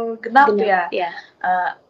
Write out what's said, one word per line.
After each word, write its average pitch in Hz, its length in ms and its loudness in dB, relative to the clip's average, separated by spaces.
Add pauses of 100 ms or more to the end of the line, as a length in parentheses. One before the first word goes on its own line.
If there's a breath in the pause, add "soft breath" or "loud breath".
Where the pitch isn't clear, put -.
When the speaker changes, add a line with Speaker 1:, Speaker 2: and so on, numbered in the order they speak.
(180)
Speaker 1:
genap 247 320 4
Speaker 2:
Genap, 208 80 0
Speaker 1:
ya. 196 320 2
Speaker 2:
iya. 170 240 -4 (240 loud breath)
Speaker 1:
Eh, 180 340 -2 (180)